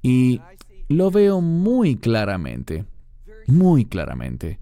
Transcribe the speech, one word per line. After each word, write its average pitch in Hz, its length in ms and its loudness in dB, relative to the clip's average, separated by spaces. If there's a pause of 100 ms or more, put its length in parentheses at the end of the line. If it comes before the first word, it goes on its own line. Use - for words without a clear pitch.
Y 127 400 2 (460)
lo 180 240 2
veo 196 300 2
muy 175 540 0
claramente, 95 880 -4 (640)
muy 160 380 4
claramente. 64 760 -10